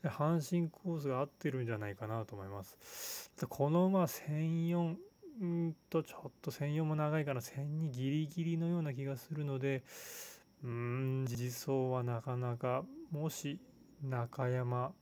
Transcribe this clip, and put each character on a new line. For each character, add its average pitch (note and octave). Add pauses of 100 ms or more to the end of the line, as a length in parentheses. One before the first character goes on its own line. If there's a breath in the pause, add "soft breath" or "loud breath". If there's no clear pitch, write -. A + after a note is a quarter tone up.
阪 D#3
神 E3+
コ E3+
ー D#3
ス C#3+
が B2+
合 C#3
っ C#3+
て -
る C3
ん -
じ A2+
ゃ G#2+
な G#2
い G2
か A2
な A2
と A2
思 G2
い F#2+
ま G2+
す。 - (680 loud breath)
こ C#3+
の F3
馬 F#3+
千 D#3+
四、 E3+ (420)
う F#3+
ん E3+ (140)
と、 E3
ち -
ょ -
っ - (100)
と D3
千 C#3+
四 D#3+
も D#3
長 D3+
い D3+
か C#3
な、 B2
千 D3
二 D#3+
ギ B2+
リ D3+
ギ E3
リ E3
の E3
よ F3
う E3
な D3
気 C3+
が C#3
す -
る D3+
の C3+
で、 C3+ (800 loud breath)
う C3
ー B2+
ん、 C3
次 A#2+
走 B2+
は B2+
な A#2+
か B2
な B2
か、 B2+ (260)
も D#3
し D3+ (440)
中 B2+
山 B2